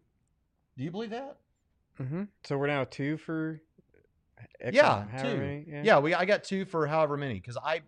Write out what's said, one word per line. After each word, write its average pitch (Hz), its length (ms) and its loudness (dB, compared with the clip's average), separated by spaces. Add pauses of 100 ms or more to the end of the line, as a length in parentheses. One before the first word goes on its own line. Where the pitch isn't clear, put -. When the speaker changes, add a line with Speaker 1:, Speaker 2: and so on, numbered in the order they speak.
(760)
Speaker 1:
Do 127 60 -8
you 165 80 -6
believe 214 200 -6
that? 269 260 -10 (600)
Speaker 2:
Mm-hmm. 147 240 -4 (220)
So 139 120 -2
we're 139 100 0
now 143 180 0
two 143 320 -4
for 160 440 -6 (960)
X 123 160 -4
Speaker 1:
Yeah, 113 320 6
Speaker 2:
however 131 280 -4
Speaker 1:
two. - 20 0
Speaker 2:
many, 143 300 -4
yeah. 147 160 -8
Speaker 1:
Yeah, 170 160 8
we, 156 160 2
I 175 100 2
got 196 180 2
two 190 220 -2
for 160 220 -2
however 151 300 2
many, 135 220 -4
'cause 120 240 -10
I, 160 240 -2